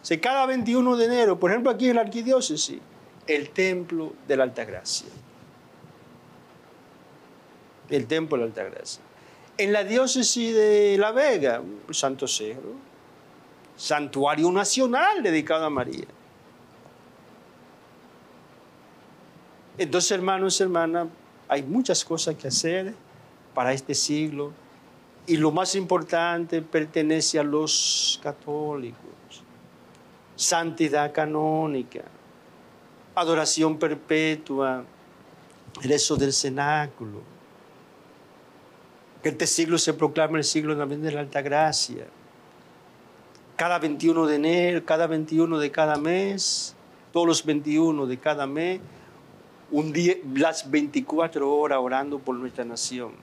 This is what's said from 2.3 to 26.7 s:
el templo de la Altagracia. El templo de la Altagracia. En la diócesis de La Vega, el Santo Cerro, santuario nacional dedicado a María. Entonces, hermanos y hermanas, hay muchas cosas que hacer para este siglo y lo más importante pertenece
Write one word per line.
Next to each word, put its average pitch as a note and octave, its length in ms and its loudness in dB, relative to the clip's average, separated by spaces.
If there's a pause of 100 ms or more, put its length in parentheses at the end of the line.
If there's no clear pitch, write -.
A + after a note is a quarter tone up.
el D3 240 -2
templo F3 640 -2 (120)
de C#3 120 2
la C3 60 4
Altagracia. A2 640 -8 (2750)
El C3+ 160 0
templo D#3 320 -2
de A#2 60 0
la - 20 -4
Altagracia. - 560 -10 (560)
En G3+ 160 0
la G3+ 100 0
diócesis A#3+ 680 0
de G#3 440 6
La G#3 140 4
Vega, F#3 480 2 (280)
el D3+ 60 -10
Santo C3+ 320 -2
Cerro, C3+ 600 -8 (880)
santuario D3 760 0
nacional C4 720 2
dedicado D#3+ 440 0
a D3+ 40 0
María. C3 360 -4 (3750)
Entonces, F3 340 0
hermanos F#3 480 0
y G3+ 60 2
hermanas, E3+ 420 0 (420)
hay C#3 140 0
muchas F3+ 420 0
cosas D#3+ 300 -4
que - 140 -8
hacer F#3 460 -2 (600)
para B2+ 180 0
este C3+ 220 -4
siglo D3 580 -2 (760)
y E3 80 4
lo D#3 160 4
más F#3 240 0
importante E3+ 840 0
pertenece D#3 760 0